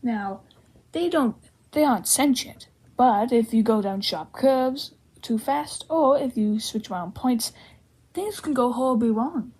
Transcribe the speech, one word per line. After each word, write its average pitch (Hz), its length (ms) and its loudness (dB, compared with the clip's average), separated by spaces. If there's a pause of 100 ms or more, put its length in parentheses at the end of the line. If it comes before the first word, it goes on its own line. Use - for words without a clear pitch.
Now, 208 380 -6 (520)
they 339 160 -2
don't, 294 280 0 (360)
they - 120 2
aren't 233 240 2
sentient, - 600 0 (280)
but 240 360 4
if 233 200 2
you 226 100 4
go 214 200 2
down 196 180 -4
sharp 165 320 -6
curves 262 640 0 (280)
too 226 160 -2
fast, 285 500 -4
or 294 300 4
if 269 180 -4
you 214 240 0
switch - 300 -8
around 180 240 -8
points, 247 380 -2 (600)
things 403 260 -6
can 311 140 -4
go 247 180 0
horribly 240 380 0
wrong. 247 500 -4